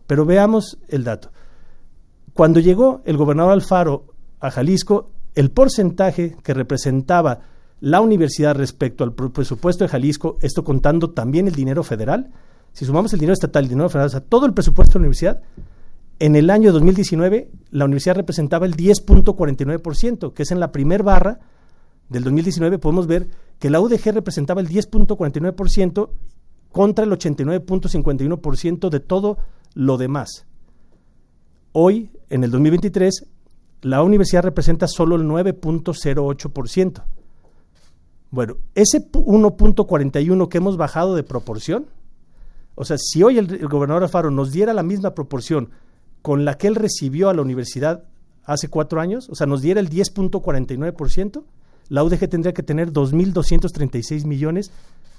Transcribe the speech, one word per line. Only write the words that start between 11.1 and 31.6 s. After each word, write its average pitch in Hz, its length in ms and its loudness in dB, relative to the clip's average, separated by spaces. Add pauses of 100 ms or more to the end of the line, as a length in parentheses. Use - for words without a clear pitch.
también 143 360 -2
el 180 60 -2
dinero 139 300 -4
federal, 135 480 -6 (420)
si - 120 -10
sumamos 156 280 0
el - 60 0
dinero 151 140 2
estatal 165 300 0
y - 20 -2
el 127 40 -4
dinero 139 200 -2
federal, 147 180 -2
o 139 40 -4
sea, 135 100 -6
todo 262 260 2
el 208 60 -2
presupuesto - 400 8
de 196 60 6
la 175 40 4
universidad, 156 380 2 (760)
en 151 180 4
el 147 140 6
año 214 220 6
dos 156 100 4
mil 185 140 6
diecinueve, 190 560 -2 (180)
la 139 160 -2
universidad 143 300 0
representaba 165 500 -2
el 190 80 -2
diez 190 280 2
punto 196 340 8
cuarenta 143 280 -2
y - 20 -4
nueve 156 180 -4
por 156 120 -6
ciento, 226 380 -2
que 151 100 -4
es 143 80 -4
en 180 80 -2
la 175 120 -4
primer 175 320 0
barra 190 360 6 (720)
del 127 140 -6
dos 131 100 -2
mil 160 100 0
diecinueve, 170 360 -2
podemos 170 260 0
ver 170 240 -2 (300)
que 139 100 -2
la 156 100 2
U 208 80 2
D 233 120 0
G 214 120 -2
representaba 185 500 -4
el 180 60 -4
diez 196 200 -4
punto - 280 2
cuarenta 151 220 -4
y 147 40 -6
nueve 185 140 -4
por 185 140 -2
ciento 196 460 0 (560)
contra 208 340 0
el 208 80 0
ochenta 156 300 -4
y - 20 -4
nueve 175 180 -4
punto 185 240 -4
cincuenta 143 360 0
y 139 40 -2
uno 170 140 -6
por 151 160 0
ciento 175 320 -4
de 147 100 -2
todo 196 380 -4 (360)
lo 131 240 -2
demás. 127 500 -8 (1200)